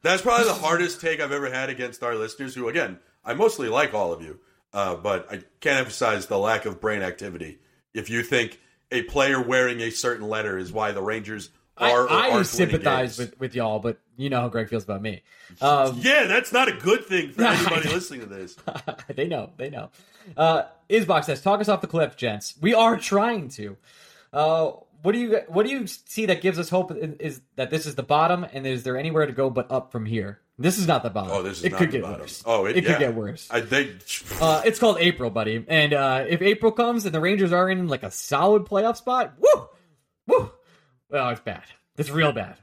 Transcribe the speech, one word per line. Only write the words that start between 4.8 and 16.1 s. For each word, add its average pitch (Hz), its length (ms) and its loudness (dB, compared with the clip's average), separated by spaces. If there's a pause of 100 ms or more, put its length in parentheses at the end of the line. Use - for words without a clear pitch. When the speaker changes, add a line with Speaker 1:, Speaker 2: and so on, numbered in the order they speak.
Speaker 1:
but 92 340 -4
I - 120 -12 (180)
can't 139 200 0
emphasize 113 480 -2
the 104 120 0
lack 107 260 0
of 98 140 -8
brain 107 220 -2
activity. 87 580 -10 (340)
If 104 160 -8
you 117 140 -2
think 117 380 -2 (300)
a 127 120 0
player 135 380 2
wearing 123 400 2
a 117 80 -4
certain 110 400 -4
letter 107 280 -4
is 92 140 -8
why 107 220 -2
the 101 80 -6
Rangers 107 480 -8 (260)
Speaker 2:
I, - 160 2
Speaker 1:
are 123 140 6
or 127 40 -2
Speaker 2:
I 156 120 4
Speaker 1:
aren't 254 120 2
winning 208 120 4
Speaker 2:
sympathize 135 720 0
Speaker 1:
games. 123 140 -6
Speaker 2:
with, - 100 -20
with 123 140 -6
y'all, 110 240 0
but 110 200 -4 (160)
you 135 140 -6
know 131 100 0
how 123 80 0
Greg 113 220 -4
feels 110 160 -4
about 98 160 -6
me. 107 200 -8 (400)
Um, 135 400 4
Speaker 1:
Yeah, 269 260 4